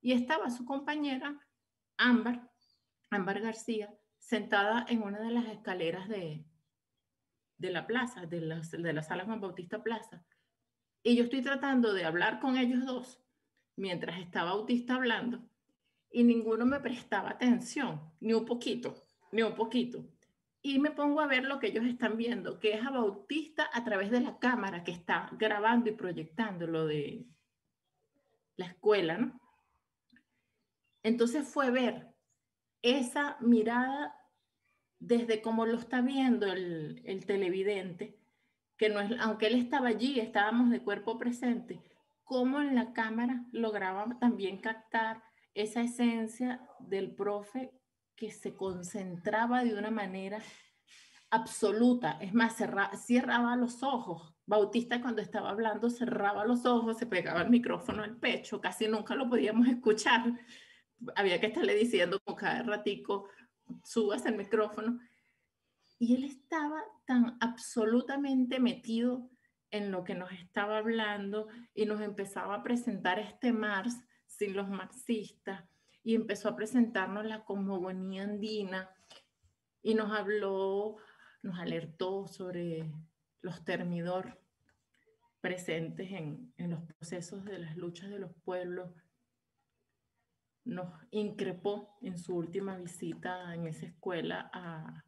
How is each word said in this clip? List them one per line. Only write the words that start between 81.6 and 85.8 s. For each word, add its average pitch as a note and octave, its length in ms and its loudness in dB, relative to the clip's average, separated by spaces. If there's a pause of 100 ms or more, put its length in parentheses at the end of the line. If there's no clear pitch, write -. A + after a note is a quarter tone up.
sobre F3 640 -6 (500)
los F3 220 -10
termidor F3 800 -4 (1000)
presentes F3+ 720 -4